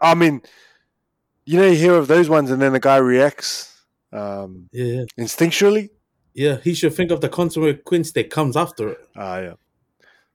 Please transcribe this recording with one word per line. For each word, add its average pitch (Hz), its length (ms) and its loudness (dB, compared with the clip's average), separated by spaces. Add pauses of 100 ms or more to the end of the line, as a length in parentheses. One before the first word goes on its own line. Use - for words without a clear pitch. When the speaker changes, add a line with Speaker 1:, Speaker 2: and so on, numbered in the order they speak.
Speaker 1:
I 165 140 4
mean, 165 280 2 (1000)
you 165 160 0
know, 196 60 6
you 175 100 6
hear 175 180 4
of 147 140 2
those 165 200 4
ones, 151 220 2
and 131 100 -2
then 135 120 2
the 131 80 0
guy 135 160 4
reacts, - 880 0 (280)
um, 98 600 -12
Speaker 2:
Yeah, 123 120 -8
yeah. 123 200 -6 (140)
Speaker 1:
instinctually. 202 720 0 (420)
Speaker 2:
Yeah, 135 300 -2
he 170 120 -2
should 160 200 -2
think 175 160 -2
of 160 100 -2
the 135 80 -2
consequence 160 840 -2
that 117 180 -4
comes 147 260 -2
after 123 340 -4
it. - 80 -12 (180)
Speaker 1:
Ah, 92 240 -10
yeah. 87 140 -12 (800)